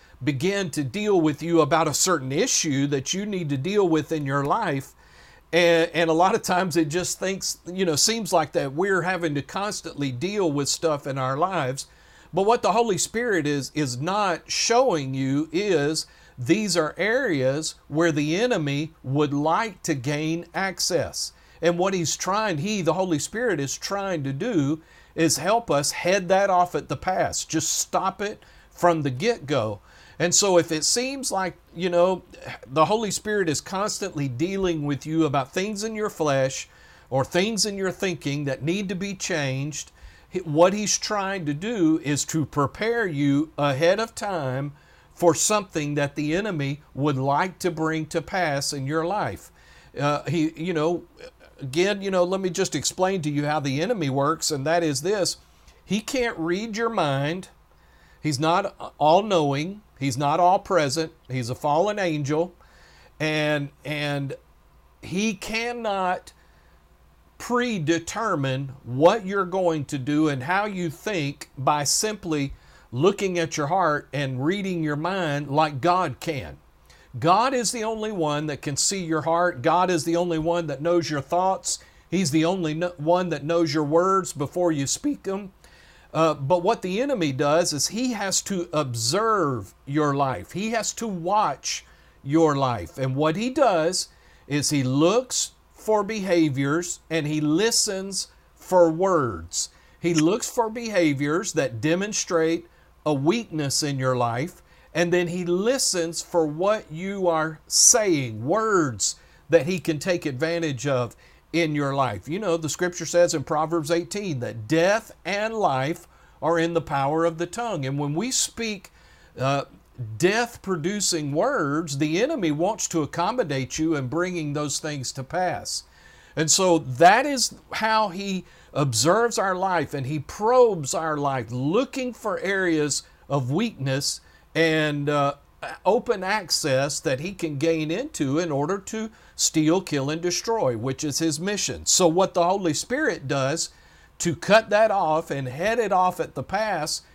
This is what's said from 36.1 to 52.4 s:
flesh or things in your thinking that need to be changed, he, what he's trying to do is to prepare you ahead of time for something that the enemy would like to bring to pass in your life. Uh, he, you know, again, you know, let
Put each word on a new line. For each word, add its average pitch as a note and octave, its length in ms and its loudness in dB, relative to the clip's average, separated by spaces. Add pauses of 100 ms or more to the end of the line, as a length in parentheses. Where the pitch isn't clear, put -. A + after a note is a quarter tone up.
flesh C3+ 580 0 (400)
or C3 160 0
things G3+ 420 0
in G3+ 100 -4
your F#3+ 140 -2
thinking D3 540 -4
that C#3 180 -4
need F#3 280 -2
to G#3 40 -4
be G3 200 -6
changed, C#3+ 800 -4 (360)
he, F#3 120 -6
what E3+ 340 6
he's G#3 240 0
trying G3 480 -4
to C#3+ 80 -2
do D#3+ 500 2
is C#3+ 220 0
to D#3+ 180 -2
prepare G#3+ 640 0
you D3 520 0
ahead C#3+ 400 2
of A3+ 160 -4
time C#3+ 580 -4 (420)
for E3+ 200 6
something E3 600 -2
that C#3+ 220 -2
the D3+ 180 -2
enemy D#3 480 -2 (120)
would C#3 220 0
like D3 420 0
to F3+ 120 -2
bring D#3+ 360 -2
to E3 140 -4
pass D3+ 540 -2
in C3+ 120 -6
your D#3+ 200 -2
life. E3+ 440 -4 (480)
Uh, C#3+ 260 0
he, D#3 300 0
you E3+ 200 -4
know, D#3+ 280 0 (580)
again, F#3 420 0
you G3 80 -4
know, F3+ 140 4
let F#3+ 180 0